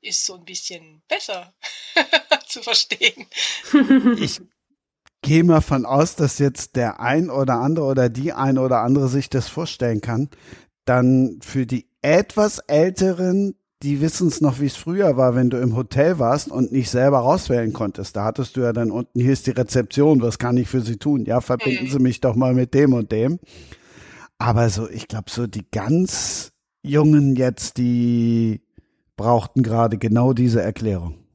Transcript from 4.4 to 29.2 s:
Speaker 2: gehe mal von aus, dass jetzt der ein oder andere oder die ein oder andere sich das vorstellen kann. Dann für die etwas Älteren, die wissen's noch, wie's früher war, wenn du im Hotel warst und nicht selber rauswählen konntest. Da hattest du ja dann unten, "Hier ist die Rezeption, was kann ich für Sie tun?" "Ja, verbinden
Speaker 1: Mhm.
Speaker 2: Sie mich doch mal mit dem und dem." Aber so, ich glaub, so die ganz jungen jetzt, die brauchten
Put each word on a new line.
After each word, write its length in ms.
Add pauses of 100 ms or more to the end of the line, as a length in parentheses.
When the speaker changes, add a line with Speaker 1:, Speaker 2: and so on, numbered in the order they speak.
Speaker 2:
gehe 220
mal 160
von 240
aus, 300
dass 240
jetzt 380
der 240
ein 300
oder 240
andere 320
oder 220
die 240
ein 260
oder 240
andere 260
sich 220
das 180
vorstellen 520
kann. 300 (540)
Dann 580
für 240
die 220 (140)
etwas 580
Älteren, 960 (260)
die 180
wissen's 400
noch, 200
wie's 160
früher 400
war, 180
wenn 160
du 80
im 160
Hotel 460
warst 300
und 200
nicht 200
selber 280
rauswählen 540
konntest. 420
Da 100
hattest 320
du 40
ja 120
dann 200
unten, 280
"Hier 120
ist 160
die 40
Rezeption, 680
was 160
kann 180
ich 120
für 120
Sie 180
tun?" 260
"Ja, 160
verbinden 460
Speaker 1:
Mhm. 40
Speaker 2:
Sie 80
mich 220
doch 160
mal 180
mit 200
dem 180
und 180
dem." 300 (1000)
Aber 320
so, 180
ich 200
glaub, 220
so 180
die 220
ganz 840 (340)
jungen 500
jetzt, 420
die 840 (560)
brauchten 460